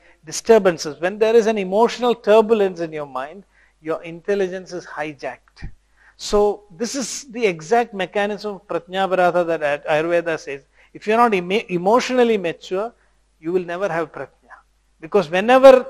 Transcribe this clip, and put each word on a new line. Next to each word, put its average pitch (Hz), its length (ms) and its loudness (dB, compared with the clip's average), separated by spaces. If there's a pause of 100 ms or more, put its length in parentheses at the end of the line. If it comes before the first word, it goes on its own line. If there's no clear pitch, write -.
(260)
disturbances, 165 760 0
when 185 180 -4
there 220 160 2
is 226 140 4
an 220 100 0
emotional 220 560 0
turbulence 208 680 2
in 160 100 -8
your 151 140 -8
mind, 143 400 -12 (360)
your 156 220 -8
intelligence 180 720 -6
is 170 120 -12
hijacked. 143 840 -12 (480)
So 208 460 0 (140)
this 226 160 -6
is 269 380 -8
the 233 140 -4
exact 226 480 0
mechanism 202 640 -4
of - 120 -20
prajnaparada 180 800 0
that 160 160 -2
Ay-, 147 380 0
Ayurveda 170 360 -2
says. 139 260 -12 (300)
If - 140 -16
you're 220 100 0
not 240 160 4
emo-, 185 360 -2
emotionally 226 680 2
mature, 185 560 -6 (460)
you 160 140 -8
will 185 100 0
never 175 240 -6
have 165 240 -4
prajna. 135 160 -14 (720)
Because 160 320 -2
whenever 247 580 6